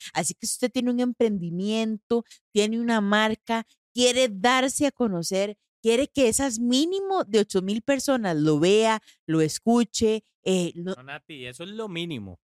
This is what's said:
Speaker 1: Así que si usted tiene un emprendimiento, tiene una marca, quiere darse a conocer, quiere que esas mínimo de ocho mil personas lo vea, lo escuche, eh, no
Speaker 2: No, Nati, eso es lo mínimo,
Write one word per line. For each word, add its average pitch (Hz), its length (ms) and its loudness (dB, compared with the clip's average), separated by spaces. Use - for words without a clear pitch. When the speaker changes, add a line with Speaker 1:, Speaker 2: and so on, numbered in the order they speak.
Speaker 1:
Así 170 220 -4
que - 120 -12
si - 80 -6
usted 247 160 -2
tiene 247 220 -2
un 240 80 -2
emprendimiento, 220 1200 -2
tiene 214 280 2
una 233 200 2
marca, 220 640 0
quiere 247 380 2
darse 254 560 2
a 269 60 0
conocer, 196 640 -2
quiere 233 240 2
que 262 220 2
esas 226 320 -2
mínimo 349 640 0
de 202 160 2
ocho 196 220 0
mil 202 200 -4
personas 254 540 0
lo 151 240 2
vea, 214 420 4
lo 160 140 0
escuche, 220 840 0
eh, 180 300 0
no 175 180 -8
Speaker 2:
No, 127 100 -18
Nati, 139 420 -14
eso 127 180 -14
es 190 60 -14
lo 220 180 -10
mínimo, 156 560 -8